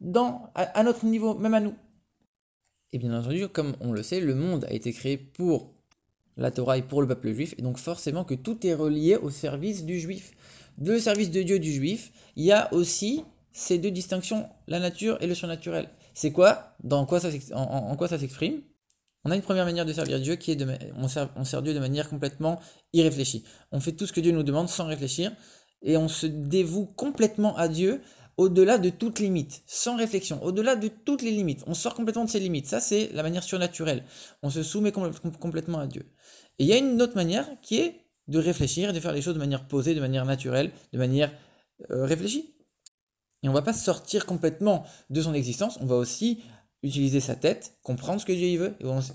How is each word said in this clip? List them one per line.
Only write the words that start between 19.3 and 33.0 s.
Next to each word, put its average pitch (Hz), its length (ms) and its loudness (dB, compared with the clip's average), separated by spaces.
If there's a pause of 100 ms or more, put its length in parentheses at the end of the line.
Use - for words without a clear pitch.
a 185 60 2
une 196 60 -2
première 185 240 0
manière 170 200 -2
de 160 60 -2
servir 156 280 -2
Dieu 147 140 -2
qui 175 160 -4
est 156 60 0
de 139 80 -2
ma-, 131 140 -4 (180)
on 131 100 -2
sert, 135 300 -2
on 131 80 -4
sert 131 180 -4
Dieu 151 120 -2
de 147 40 -2
manière 139 300 -2
complètement 151 500 -4 (340)
irréfléchie. 139 520 2 (260)
On 135 80 -2
fait 160 140 -2
tout 175 140 -6
ce - 60 -4
que 175 80 -2
Dieu 170 120 4
nous 160 100 2
demande 151 260 0
sans 175 180 -2
réfléchir 156 460 -4 (500)
et 160 140 4
on 160 120 2
se 160 180 -2
dévoue 160 600 0
complètement 220 680 0
à 170 120 2
Dieu 185 320 0 (360)
au-delà 185 420 6
de 180 100 2
toute 220 300 -2
limite, 185 480 -2
sans - 300 2
réflexion, 202 460 -2
au-delà 214 320 2
de 214 140 0
toutes 277 320 -2
les 226 100 -2
limites. 190 360 0
On 220 80 -2
sort - 200 0
complètement 226 300 -2
de 220 60 0
ses 208 100 2
limites. 170 260 -2
Ça, - 140 0
c'est 214 320 2